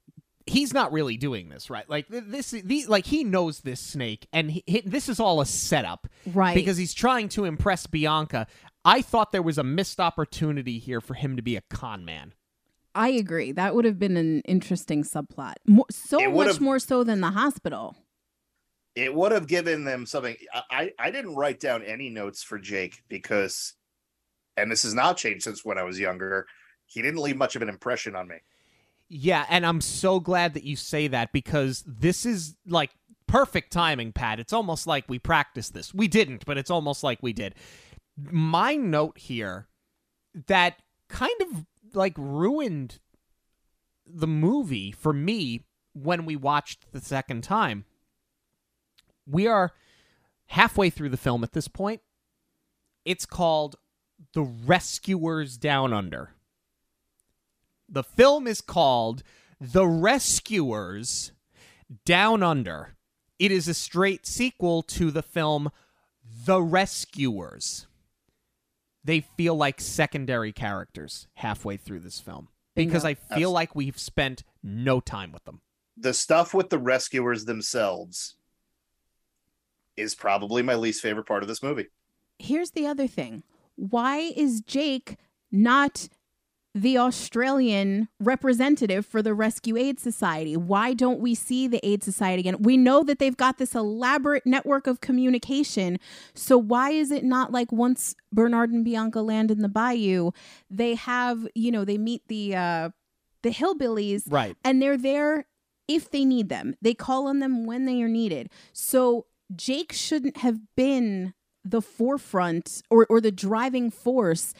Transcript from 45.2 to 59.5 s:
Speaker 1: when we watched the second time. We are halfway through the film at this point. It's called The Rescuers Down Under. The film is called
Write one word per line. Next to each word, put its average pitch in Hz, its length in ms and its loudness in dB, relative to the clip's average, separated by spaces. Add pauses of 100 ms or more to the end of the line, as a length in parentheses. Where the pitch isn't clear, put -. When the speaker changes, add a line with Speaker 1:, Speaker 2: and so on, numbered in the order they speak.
Speaker 1:
when 165 320 -4
we 156 120 -6
watched 143 560 -2
the 135 80 -12
second 131 420 -6
time. 151 420 -2 (1400)
We 170 200 2
are 202 260 2 (720)
halfway 190 440 4
through 151 200 -6
the 127 60 -4
film 120 280 0
at - 80 -8
this - 160 -6
point. 220 340 -8 (1040)
It's 180 220 -6
called 156 500 0 (560)
The 160 100 -2
Rescuers 156 1160 -2
Down 135 340 2
Under. 87 380 -4 (1600)
The 139 160 -4
film 277 420 4
is 220 140 -4
called 127 640 0 (380)